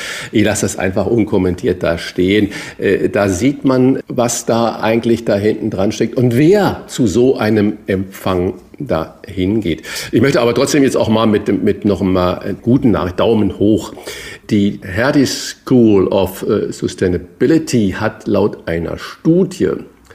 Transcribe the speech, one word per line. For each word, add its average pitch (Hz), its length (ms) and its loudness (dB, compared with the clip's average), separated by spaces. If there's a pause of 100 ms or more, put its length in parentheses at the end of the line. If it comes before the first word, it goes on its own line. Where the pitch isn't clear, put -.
(320)
Ich 110 100 2
lasse 101 200 0
das - 140 -4
einfach 95 300 -2
unkommentiert 92 800 0
da 82 140 0
stehen. 98 520 0 (280)
Äh, - 300 0
da 104 200 0
sieht 110 360 -2
man, 131 440 2
was - 360 -2
da 113 360 0
eigentlich 113 440 0
da 110 120 0
hinten 107 340 0
dran 110 220 0
steckt - 240 -2
und 123 200 2
wer 156 520 4
zu - 180 0
so 120 300 4
einem 107 380 2 (120)
Empfang 95 680 -2 (240)
da 87 480 -6
hingeht. 95 560 -2 (300)
Ich - 80 2
möchte 139 200 2
aber 120 140 2
trotzdem 139 280 2
jetzt 131 160 2
auch 110 100 0
mal 110 180 2
mit 104 220 0
dem, 104 160 0
mit 104 220 -2
noch 98 160 0
mal, 90 420 0
äh, 101 160 -6
guten 127 300 2
Nachricht, 90 300 -2
Daumen 101 380 2
hoch. 101 360 2 (560)
Die 101 320 0
Hertie 120 440 2
School 110 800 2
of, 95 340 0
äh, - 300 -2
Sustainability 107 1300 0
hat - 280 -6
laut 101 420 -2
einer 82 300 -4
Studie - 720 0 (440)